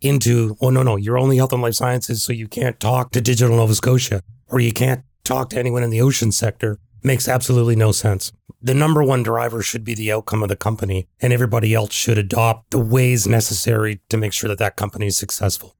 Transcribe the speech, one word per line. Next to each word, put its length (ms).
into, 600
"Oh, 100
no, 140
no, 100
you're 240
only 200
health 140
and 100
life 120
sciences, 480
so 100
you 140
can't 320
talk 320
to 100
Digital 360
Nova 180
Scotia, 480
or 140
you 120
can't 300
talk 260
to 80
anyone 240
in 80
the 100
ocean 300
sector," 480
makes 240
absolutely 480
no 160
sense. 400
The 100
number 300
one 220
driver 380
should 200
be 120
the 180
outcome 320
of 40
the 60
company, 540
and 120
everybody 420
else 180
should 260
adopt 520
the 80
ways 480
necessary 720
to 60
make 160
sure 160
that 100
that 180
company 320
is 100
successful. 600